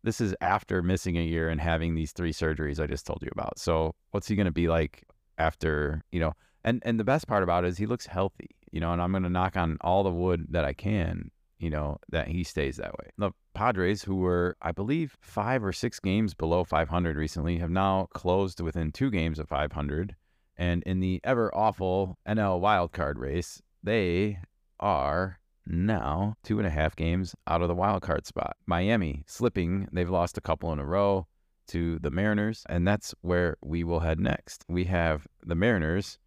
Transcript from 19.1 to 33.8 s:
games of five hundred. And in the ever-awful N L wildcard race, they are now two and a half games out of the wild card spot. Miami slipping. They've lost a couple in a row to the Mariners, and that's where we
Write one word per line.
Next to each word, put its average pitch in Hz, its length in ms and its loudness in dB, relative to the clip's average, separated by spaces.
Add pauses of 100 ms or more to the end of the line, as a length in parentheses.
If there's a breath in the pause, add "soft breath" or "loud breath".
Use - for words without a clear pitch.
games 82 300 0
of 76 80 -6
five 73 240 0
hundred. 76 420 -4 (420)
And 87 280 0
in 92 160 0
the 92 240 0
ever-awful 98 920 0 (100)
N 107 120 0
L 95 220 2
wildcard 87 560 2
race, 69 440 -4 (220)
they 101 560 2 (400)
are 87 640 0 (280)
now 90 760 0
two 107 140 0
and 104 80 0
a 85 40 0
half 76 240 0
games 85 400 -2 (140)
out 85 120 2
of 87 60 2
the 85 80 2
wild 95 260 2
card - 240 -2
spot. - 320 -6 (100)
Miami 87 600 0
slipping. 95 640 0
They've 87 180 0
lost 87 300 0
a - 20 -6
couple 82 320 -2
in 73 60 -2
a 69 80 -4
row 98 400 2 (420)
to 82 300 -2
the 76 140 -2
Mariners, 104 560 0
and 87 180 2
that's 104 260 0 (100)
where 87 400 2
we 82 200 -2